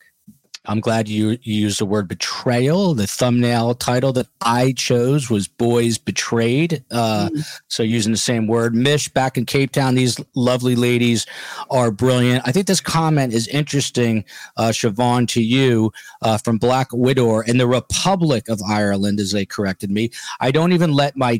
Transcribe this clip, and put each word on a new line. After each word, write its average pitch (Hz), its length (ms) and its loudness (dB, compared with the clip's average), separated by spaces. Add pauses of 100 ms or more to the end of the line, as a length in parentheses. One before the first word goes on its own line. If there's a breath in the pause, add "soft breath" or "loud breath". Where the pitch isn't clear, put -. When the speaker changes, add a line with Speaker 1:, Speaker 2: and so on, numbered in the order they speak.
(680)
Speaker 1:
I'm 107 120 -2
glad 113 260 0
you, 107 360 0
you 107 180 -2
used 104 180 -2
the 107 60 -2
word 98 240 -2
betrayal. 143 840 0
The 104 140 0
thumbnail 120 680 0
title 127 360 0
that 123 160 -2 (140)
I 123 320 2
chose 123 560 0
was 101 180 0
Boys 117 500 0
Betrayed. 127 920 -2
Uh, 113 380 0
Speaker 2:
Mm. 156 160 -6 (240 loud breath)
Speaker 1:
so - 140 -4
using 110 280 0
the 107 60 -2
same 113 300 -2
word. 117 280 0
Mish, 139 320 2
back 131 300 -2
in 117 80 -2
Cape 135 260 0
Town, 131 240 2
these 127 240 0 (160)
lovely 123 400 0
ladies 120 500 2 (440 loud breath)
are 123 200 2
brilliant. 123 560 2
I 127 60 0
think 190 160 0
this 185 140 0
comment 156 500 0
is 113 160 0
interesting, 127 800 -2 (320 loud breath)
uh, 113 140 2
Siobhan, 120 580 0
to 120 120 0
you, 117 520 2 (280 loud breath)
uh, 110 160 2
from 113 200 -2
Black 127 340 0
Widower 120 540 2
in 120 140 2
the 123 80 4
Republic 147 800 0
of 104 120 -4
Ireland, 101 600 0
as 95 100 -4
they 101 140 -2
corrected 98 440 -6
me. 110 220 -2 (300 loud breath)
"I 127 100 2
don't 165 220 2
even 165 180 2
let 143 240 0
my 123 240 0